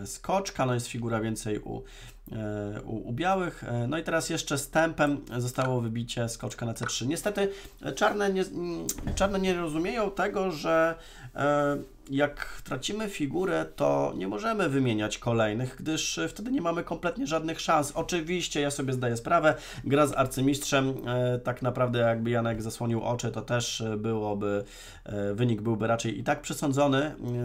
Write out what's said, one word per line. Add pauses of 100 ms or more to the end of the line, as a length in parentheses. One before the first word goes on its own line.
skoczka.
No
jest
figura
więcej
u, (500)
e,
u,
u
białych.
E,
no
i
teraz
jeszcze
z
tempem (180)
zostało
wybicie
skoczka
na
C
trzy.
Niestety, (340)
e,
czarne
nie,
mm, (280)
czarne
nie
rozumieją
tego,
że, (400)
e, (340)
jak
tracimy
figurę, (100)
to
nie
możemy
wymieniać
kolejnych,
gdyż,
e,
wtedy
nie
mamy
kompletnie
żadnych
szans.
Oczywiście
ja
sobie
zdaję
sprawę, (300)
gra
z
arcymistrzem, (120)
e,
tak
naprawdę
jakby
Janek
zasłonił
oczy,
to
też,
e,
byłoby, (400)
e,
wynik
byłby
raczej
i
tak
przesądzony,
e, (300)